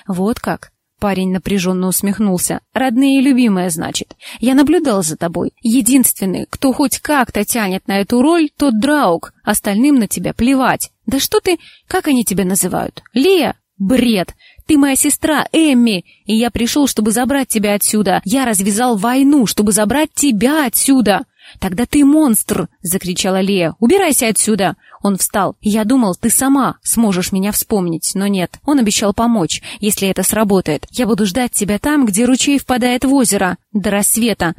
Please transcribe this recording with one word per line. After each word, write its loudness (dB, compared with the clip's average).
«Вот -2
как?» -8
Парень 0
напряжённо -2
усмехнулся. -2
«Родные 2
и 2
любимые, 2
значит. -8
Я 0
наблюдал 2
за -4
тобой. -6
Единственный, 0
кто -2
хоть -2
как-то -2
тянет -4
на 0
эту 0
роль, 2
тот 2
Драук. 0
Остальным 0
на 2
тебя -6
плевать. 0
Да -2
что -2
ты... 0
Как -2
они 0
тебя -2
называют? -4
Лия? 2
Бред! 0
Ты 4
моя 2
сестра, 0
Эмми, 2
и -4
я 0
пришёл, -2
чтобы 0
забрать 0
тебя 0
отсюда. 0
Я 0
развязал 0
войну, 2
чтобы 0
забрать 0
тебя 0
отсюда». 2
«Тогда -2
ты 2
монстр!» 2
закричала -2
Лия. 0
«Убирайся 2
отсюда!» 0
Он 0
встал. -2
«Я 0
думал, 2
ты -2
сама 0
сможешь 0
меня -2
вспомнить, -4
но -2
нет. -2
Он 2
обещал 0
помочь, -2
если -2
это -2
сработает. 0
Я -2
буду 0
ждать -2
тебя -2
там, 0
где 0
ручей 0
впадает -2
в 2
озеро, 0
до -2
рассвета. -2